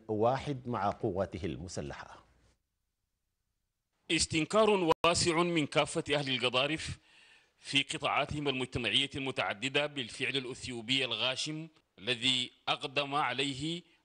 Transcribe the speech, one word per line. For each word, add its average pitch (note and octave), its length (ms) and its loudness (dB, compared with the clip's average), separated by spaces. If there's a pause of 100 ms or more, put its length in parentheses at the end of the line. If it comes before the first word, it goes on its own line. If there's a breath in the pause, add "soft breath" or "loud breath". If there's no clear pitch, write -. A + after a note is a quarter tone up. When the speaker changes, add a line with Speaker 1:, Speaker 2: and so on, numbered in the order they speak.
Speaker 1:
واحد B2 600 0
مع G#2 220 0
قواته F#2+ 560 -2
المسلحة. D2+ 840 -8 (1800)
Speaker 2:
استنكار F3+ 800 4 (160)
واسع E3+ 380 4
من E3+ 220 2
كافة D3+ 380 0 (120)
أهل C3+ 200 0
القضارف B2+ 600 0 (640 loud breath)
في C#3 240 2
قطاعاتهم C#3+ 640 -2
المجتمعية B2+ 680 0
المتعددة C3+ 720 -2
بالفعل C3+ 520 -4
الأثيوبي B2+ 680 -4
الغاشم C3 640 -4 (320)
الذي B2 520 0 (160)
أقدم C#3+ 480 -2
عليه C#3+ 680 -2 (240 soft breath)